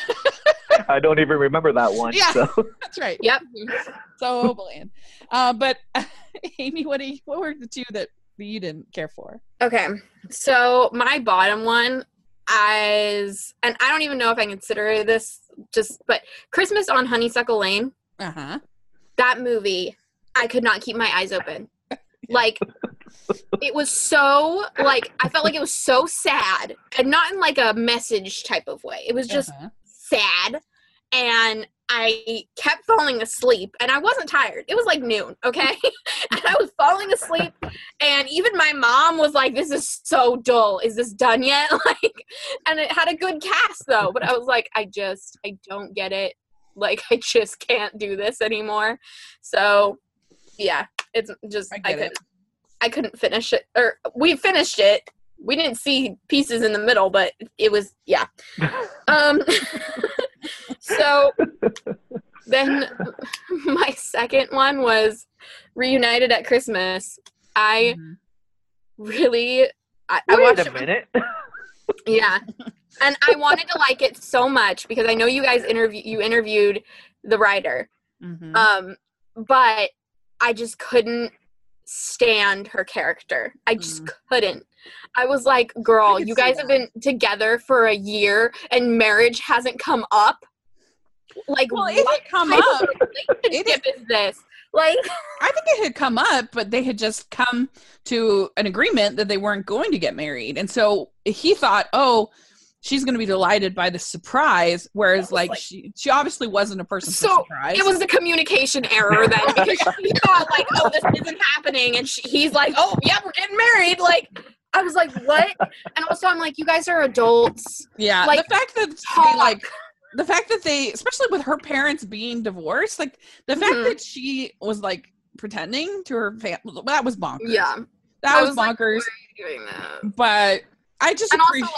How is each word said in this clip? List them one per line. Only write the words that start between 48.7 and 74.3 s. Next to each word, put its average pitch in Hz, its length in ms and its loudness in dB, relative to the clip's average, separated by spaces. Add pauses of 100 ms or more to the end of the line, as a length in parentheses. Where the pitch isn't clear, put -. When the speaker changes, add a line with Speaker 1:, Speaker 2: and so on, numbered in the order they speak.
Speaker 3:
So, 202 600 2 (600)
yeah, 185 280 -2 (260)
it's 220 180 -4 (180)
just, 202 220 -8
Speaker 2:
I 208 140 -12
Speaker 3:
I 190 80 -2
Speaker 2:
get 147 60 -6
it. - 20 -4
Speaker 3:
couldn't, - 160 -8 (640)
I 233 80 0
couldn't 233 300 -6
finish 220 340 -2
it, - 120 0 (120)
or 240 220 0 (160)
we 302 200 2
finished 370 440 0
it. 605 280 4 (360)
We 240 120 -2
didn't 294 220 -2
see 262 380 -2 (140)
pieces 262 340 0
in 214 100 2
the 208 60 -2
middle, 208 320 2
but 190 220 2 (260)
it - 120 2
was, 208 220 -2 (140)
yeah. 170 180 0 (340)
Speaker 1:
<laughs> 440 480 -6
Speaker 3:
Um, 294 320 4 (680)
<laughs> - 720 -10
so 294 520 2 (1120)
then 269 440 0 (360)
<laughs> 302 400 -8
my 277 320 0
second 247 540 -2
one 269 300 2
was 220 460 2 (480)
Reunited 247 560 2
at 226 140 0
Christmas. 190 720 -2 (360)
I 220 420 4
Speaker 2:
Mm-hmm. - 1080 -20
Speaker 3:
really, 240 600 2 (460)
I, - 180 0
I 403 80 6
Speaker 1:
Wait 254 80 8
Speaker 3:
watched 233 160 6
Speaker 1:
a - 80 4
Speaker 3:
it - 60 -12
with 131 80 -8
Speaker 1:
minute. 175 320 -4
<laughs> - 100 0 (800)
Speaker 3:
Yeah. 214 340 2 (640)
And 277 140 4 (140)
I 294 60 6
wanted 294 340 0
to 339 100 -4
like 262 220 0
it 262 160 -2
so 254 320 0